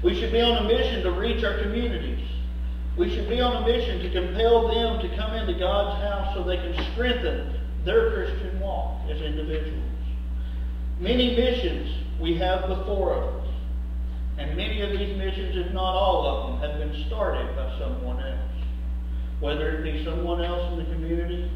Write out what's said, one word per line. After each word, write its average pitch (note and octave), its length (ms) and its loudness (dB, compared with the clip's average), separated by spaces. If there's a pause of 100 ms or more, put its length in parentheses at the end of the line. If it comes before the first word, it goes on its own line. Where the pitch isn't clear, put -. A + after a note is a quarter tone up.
We - 100 6
should - 180 0
be A3+ 80 4
on A#3 240 4
a G#3 40 2
mission - 340 2
to F3+ 120 2
reach A3+ 300 0
our - 200 0
communities. A#3 600 -2 (720)
We F3+ 140 2
should G#3+ 180 0
be A#3+ 140 2
on A3+ 220 2
a - 20 2
mission A3+ 380 2
to F3+ 80 -2
compel A3 560 4
them A3+ 340 2
to - 160 -2
come G#3+ 160 -2
into G3 240 -2
God's G3+ 460 2
house G3 320 0
so F#3 80 -2
they F3+ 140 0
can F3 180 -2 (180)
strengthen - 680 0 (260)
their - 260 4
Christian - 480 -2
walk - 500 -2
as D#3 100 -2
individuals. D#3 600 -2 (1160)
Many A#3+ 360 4
missions B3 540 2 (300)
we E3 160 2
have F#3 320 2
before F#3 480 0
us, - 320 -2 (920)
and D3 180 -2
many G#3 260 0
of G3 100 0
these G3 260 0
missions, F#3+ 400 -2
if F3+ 160 -2
not F#3 220 2
all G3+ 320 4
of - 340 -2
them, D3 80 -2
have D3 100 -2
been D3+ 280 -2
started - 480 0
by - 240 -2
someone - 420 -2
else. - 300 -4 (880)
Whether D#3 400 0
it D#3 40 -4
be D#3 220 -2
someone E3+ 380 0
else F3 280 0
in E3+ 60 -2
the E3+ 160 -2
community E3+ 640 -2